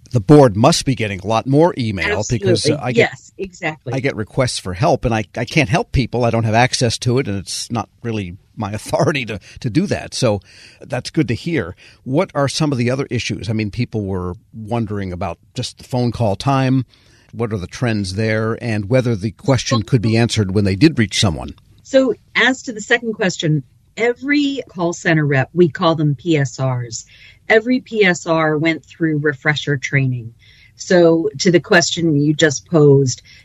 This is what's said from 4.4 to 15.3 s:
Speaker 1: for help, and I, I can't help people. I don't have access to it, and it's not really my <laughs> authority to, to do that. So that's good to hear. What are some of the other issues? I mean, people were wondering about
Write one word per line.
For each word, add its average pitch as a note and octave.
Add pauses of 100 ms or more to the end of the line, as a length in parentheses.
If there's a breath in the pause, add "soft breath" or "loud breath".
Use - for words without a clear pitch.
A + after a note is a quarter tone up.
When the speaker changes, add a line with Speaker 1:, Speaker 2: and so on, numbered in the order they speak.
Speaker 1:
for F#2
help, D#3
and A#2+
I, G#2+ (120)
I A#2
can't B2+
help E3+
people. A#2+
I A#2
don't A2+
have A2
access B2
to B2
it, C#3+
and G2
it's -
not A#2 (140)
really G#2 (200)
my G#2
<laughs> -
authority C#3+
to, G#2+ (200 loud breath)
to C3
do A2
that. A#2+
So G#2 (400 loud breath)
that's -
good D3+
to A2+
hear. G#2 (280 soft breath)
What C#3+
are C#3
some D3
of B2+
the A#2+
other C3+
issues? -
I A#2+
mean, G#2+
people -
were F2+ (200)
wondering G#2
about E2+ (160)